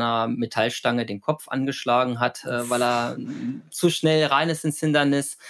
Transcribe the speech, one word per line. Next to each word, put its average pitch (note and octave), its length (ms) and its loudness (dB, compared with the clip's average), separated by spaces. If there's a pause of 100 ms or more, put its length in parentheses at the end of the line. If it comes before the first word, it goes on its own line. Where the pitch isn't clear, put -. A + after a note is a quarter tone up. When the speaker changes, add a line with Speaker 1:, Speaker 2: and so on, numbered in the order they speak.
Speaker 1:
einer A#2 260 0
Metallstange A#2+ 800 -2
den G2+ 160 -8
Kopf - 260 -4
angeschlagen B2+ 720 0
hat, B2 260 -2
äh, A#2+ 240 -4
weil B2 140 2
er, A#2+ 340 0
Speaker 2:
Uff. - 0 -
Speaker 1:
mm, B2+ 520 -8
zu - 200 2
schnell D#3 360 2
rein C#3+ 240 2
ist D#3+ 160 -2
ins D3+ 140 -2
Hindernis. C#3+ 580 2 (120)